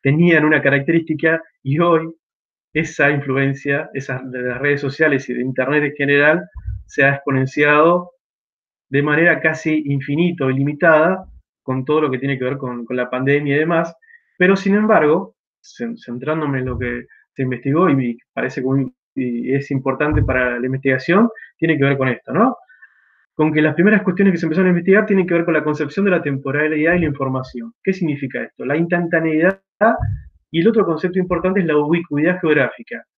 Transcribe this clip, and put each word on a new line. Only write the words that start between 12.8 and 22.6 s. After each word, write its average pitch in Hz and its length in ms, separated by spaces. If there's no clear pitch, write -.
con 127 100
la 123 140
pandemia 139 460
y - 20
demás, 165 360
pero 185 180
sin 196 180
embargo, 196 600
cen-, 117 380
centrándome 139 640
en 127 40
lo 127 140
que 120 260
se - 80
investigó 135 480
y 139 60
me 120 200
parece 131 300
que 127 40
un-, 131 280
y 123 400
es 139 160
importante 139 520
para 123 360
la 120 80
investigación, 135 640
tiene 156 180
que 139 80
ver 139 140
con 131 100
esto, 117 240
¿no? 233 240